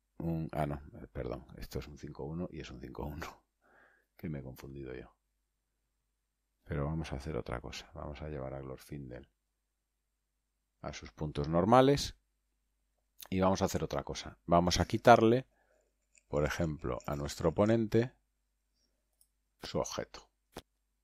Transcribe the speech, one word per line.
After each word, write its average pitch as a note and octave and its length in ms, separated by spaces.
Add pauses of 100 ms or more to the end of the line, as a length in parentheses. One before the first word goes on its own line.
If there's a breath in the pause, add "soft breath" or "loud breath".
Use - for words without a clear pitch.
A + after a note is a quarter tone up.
(220)
un, D#2+ 300
ah, D2+ 140
no, C#2+ 100 (260)
eh, - 100
perdón, A#1+ 340 (120)
esto - 220
es - 80
un D2 100
cinco D2 280
uno E2 260
y D2+ 80
es C#2 100
un B1+ 120
cinco A1 240
uno, D#2 400 (340)
<laughs> - 380
que F#2+ 100
me D2 120
he C2+ 40
confundido C2 500
yo. B1 220 (1500)
Pero D2 180
vamos D#2 300
a - 20
hacer C#2 220
otra A#1+ 240
cosa, - 320
vamos D2+ 280
a D#2 60
llevar C2 260
a C2+ 60
Glorfindel C2 680 (1500)
a D2+ 100
sus D2+ 220
puntos D2 340
normales A#2+ 680 (1120)
y F#2+ 100
vamos F#2 220
a G3 40
hacer E2+ 160
otra C#2+ 220
cosa. - 420
Vamos F2 360
a E2 40
quitarle, A2+ 640 (800)
por D2 160
ejemplo, D2 600
a D2 100
nuestro C#2+ 340
oponente A2+ 640 (1500)
su - 160
objeto. - 500 (760)